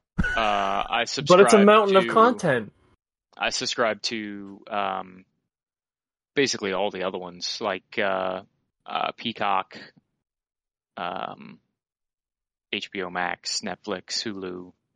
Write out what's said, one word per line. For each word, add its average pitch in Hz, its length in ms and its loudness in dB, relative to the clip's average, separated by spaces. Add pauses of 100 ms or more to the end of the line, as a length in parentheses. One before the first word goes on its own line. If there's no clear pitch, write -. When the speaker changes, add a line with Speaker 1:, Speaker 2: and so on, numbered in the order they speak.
(180)
Speaker 1:
uh, - 200 0
I 101 640 0
Speaker 2:
<laughs> - 0 -
But - 20 0
it's - 160 -4
a 147 80 -6
Speaker 1:
subscribe 196 400 8
Speaker 2:
mountain 208 300 6
of 190 80 6
Speaker 1:
to, - 60 -4
Speaker 2:
content. 214 640 2 (640)
Speaker 1:
I 113 140 -2
subscribe 113 520 -2
to, 101 680 -8
um, 95 540 -4 (1120)
basically 110 380 0
all 98 180 -2
the 92 120 -8
other 95 160 -4
ones, 90 420 -10
like, 101 380 -6
uh, 95 420 -2 (460)
uh, - 300 -4
Peacock, 101 600 -4 (1200)
um, 87 600 -10 (1120)
H - 180 -8
B 98 120 -8
O 90 80 -6
Max, 90 500 -6
Netflix, 95 640 -8
Hulu, 92 480 -10 (240)